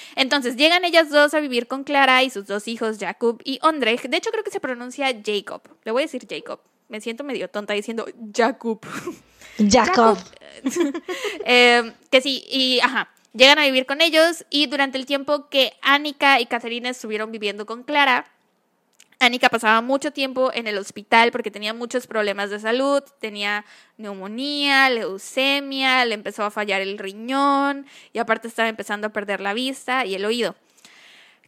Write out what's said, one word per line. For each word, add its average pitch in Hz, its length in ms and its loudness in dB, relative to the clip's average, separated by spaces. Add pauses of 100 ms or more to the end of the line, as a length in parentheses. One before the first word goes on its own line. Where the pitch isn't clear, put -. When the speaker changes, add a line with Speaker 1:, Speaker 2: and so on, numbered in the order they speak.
(160)
Speaker 1:
Entonces, 262 400 0
llegan 339 280 4
ellas 330 260 4
dos 294 240 4
a 311 60 2
vivir 247 280 -2
con 269 160 -6
Clara 269 400 4
y 262 60 -2
sus 202 180 -10
dos 202 180 -6
hijos, 220 320 -4
Jakub 214 460 -4
y 269 180 -8
Ondrej. 254 460 0
De 277 80 -2
hecho, 403 160 -4
creo 453 100 -4
que 403 80 -10
se 392 100 -6
pronuncia 254 460 -6 (180)
Jacob. - 380 -6 (220)
Le 220 80 -6
voy 254 100 0
a 320 40 -4
decir 247 220 -10
Jacob. 151 300 -12 (300)
Me 214 120 -14
siento 233 220 -10
medio 226 260 -8
tonta 208 260 -6
diciendo 220 300 -6 (320)
Jakub. 233 440 0 (420)
<laughs> - 480 0
Speaker 2:
Jacob. 226 480 6
Speaker 1:
Jacob. - 0 - (460)
<laughs> 294 380 -2 (440)
Eh, 240 460 6 (180)
que 262 100 6
sí, 269 280 -4
y, 254 320 0
ajá, 247 300 0 (240)
llegan 269 240 8
a 294 60 4
vivir 262 220 2
con 277 140 -2
ellos 330 500 4
y 294 160 2
durante 269 320 -2
el 262 80 -6
tiempo 285 420 -2
que 262 240 2 (100)
Annika 277 580 4
y 240 60 -2
Caterina 240 440 -6
estuvieron 220 420 -8
viviendo 208 340 -6
con 233 160 -12
Clara, 285 440 0 (920)
Annika 247 280 4
pasaba 226 320 2
mucho 277 320 -2
tiempo 262 420 -2
en 233 120 -8
el 208 120 -4
hospital 226 540 2
porque 233 180 -6
tenía 214 240 -8
muchos 240 320 -6
problemas 202 440 -4
de 208 100 -8
salud, 262 420 0 (180)
tenía 208 440 -6 (320)
neumonía, 262 920 -2
leucemia, 262 1120 -2
le 226 100 -2
empezó 208 300 -8
a 208 60 -2
fallar 202 300 -4
el 196 180 -6
riñón 277 880 -2 (260)
y 214 60 -8
aparte 226 300 -2
estaba 226 200 -2
empezando 208 400 -6
a - 40 -20
perder 202 280 -4
la 202 140 -4
vista 254 520 -4
y 190 80 -6
el 190 100 -4
oído. 220 300 -2 (920)